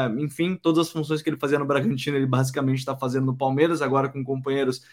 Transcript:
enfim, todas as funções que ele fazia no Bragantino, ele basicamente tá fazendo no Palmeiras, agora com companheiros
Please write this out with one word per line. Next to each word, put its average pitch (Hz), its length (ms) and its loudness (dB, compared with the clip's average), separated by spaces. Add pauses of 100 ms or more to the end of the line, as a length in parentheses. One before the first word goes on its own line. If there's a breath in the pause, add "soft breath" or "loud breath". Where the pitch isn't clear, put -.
(180)
enfim, 165 420 -2
todas 165 280 2
as - 40 -18
funções 156 300 -2
que 156 80 -4
ele 143 80 -2
fazia 143 180 2
no 139 80 0
Bragantino, 139 520 0
ele 135 100 2
basicamente 131 580 0
tá 135 120 -6
fazendo 131 300 -2
no 131 100 -2
Palmeiras, 143 440 2
agora 135 280 2
com 135 160 -8
companheiros 135 580 -2 (100)